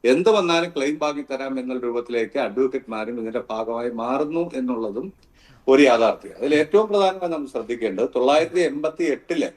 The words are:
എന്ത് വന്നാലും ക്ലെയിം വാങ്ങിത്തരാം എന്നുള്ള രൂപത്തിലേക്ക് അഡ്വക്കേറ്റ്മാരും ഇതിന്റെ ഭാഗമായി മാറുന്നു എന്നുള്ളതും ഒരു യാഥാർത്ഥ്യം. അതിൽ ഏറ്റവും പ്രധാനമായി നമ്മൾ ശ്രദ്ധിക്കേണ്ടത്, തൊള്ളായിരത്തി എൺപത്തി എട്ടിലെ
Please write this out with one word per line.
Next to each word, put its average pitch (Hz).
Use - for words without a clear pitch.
എന്ത് 160
വന്നാലും 170
ക്ലെയിം 147
വാങ്ങിത്തരാം 135
എന്നുള്ള 127
രൂപത്തിലേക്ക് 120
അഡ്വക്കേറ്റ്മാരും 120
ഇതിന്റെ 113
ഭാഗമായി 117
മാറുന്നു 147
എന്നുള്ളതും 123
ഒരു 135
യാഥാർത്ഥ്യം. 117
അതിൽ 143
ഏറ്റവും 196
പ്രധാനമായി 190
നമ്മൾ 147
ശ്രദ്ധിക്കേണ്ടത്, 113
തൊള്ളായിരത്തി 156
എൺപത്തി 151
എട്ടിലെ 147